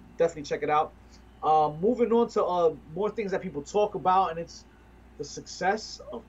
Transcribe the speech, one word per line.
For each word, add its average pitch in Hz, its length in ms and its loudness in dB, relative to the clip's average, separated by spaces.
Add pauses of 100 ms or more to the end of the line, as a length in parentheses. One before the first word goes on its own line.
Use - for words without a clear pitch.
(160)
definitely 165 260 0
check 151 220 -4
it 143 60 -2
out. 151 200 2 (540)
Uh, 151 260 6 (100)
moving 220 320 2
on 233 180 4
to, 208 140 0
uh, 175 300 2 (180)
more 190 160 -2
things 208 220 -6
that 185 100 -2
people 143 220 -8
talk 208 320 0
about, 185 380 2
and 165 80 -6
it's - 240 -14 (540)
the 147 60 -10
success - 760 -6 (120)
of 233 160 -12